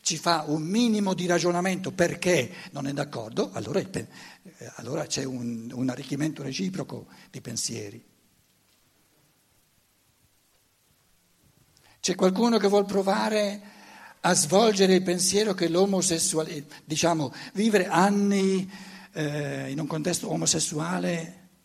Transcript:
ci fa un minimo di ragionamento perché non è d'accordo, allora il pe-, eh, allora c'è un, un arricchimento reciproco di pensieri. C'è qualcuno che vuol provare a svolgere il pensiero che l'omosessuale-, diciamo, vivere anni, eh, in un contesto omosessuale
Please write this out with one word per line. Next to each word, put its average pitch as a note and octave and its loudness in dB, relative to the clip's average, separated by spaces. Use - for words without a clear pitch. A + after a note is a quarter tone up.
ci E3+ -4
fa D#3+ 0
un D3+ 0
minimo G#3 2
di F3+ -2
ragionamento F3 0
perché - 2
non C#3 -8
è C#3+ -4
d'accordo, C#3 -6
allora A2+ -4
il C3+ -4
pe-, - -8
eh, - -18
allora C#3+ -6
c'è C3+ -4
un, A#2+ -6
un B2+ -2
arricchimento C#3+ -4
reciproco C#3 -6
di C3+ -14
pensieri. A2+ -8
C'è F3 0
qualcuno F#3+ 4
che G3+ 2
vuol G3+ 4
provare G#3 0
a F3 4
svolgere F#3+ 6
il F#3 6
pensiero F#3 2
che E3+ 0
l'omosessuale-, E3 2
diciamo, D#3 0
vivere G3+ 2
anni, F#3+ 2
eh, C#3+ -4
in C#3 -4
un D3+ -4
contesto D#3+ -4
omosessuale E3 -2